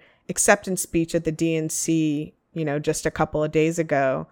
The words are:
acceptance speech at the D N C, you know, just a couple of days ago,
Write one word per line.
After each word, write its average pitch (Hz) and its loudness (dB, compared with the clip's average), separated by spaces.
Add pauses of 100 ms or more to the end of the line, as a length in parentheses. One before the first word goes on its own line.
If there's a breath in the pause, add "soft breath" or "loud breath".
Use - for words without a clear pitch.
(280 soft breath)
acceptance 196 2
speech 165 0
at 165 -2
the 165 0
D 160 0
N 160 -2
C, 156 -2 (180)
you 165 -4
know, 147 -2
just 156 -2
a 160 -2
couple 156 -2
of 151 -2
days 160 2
ago, 147 0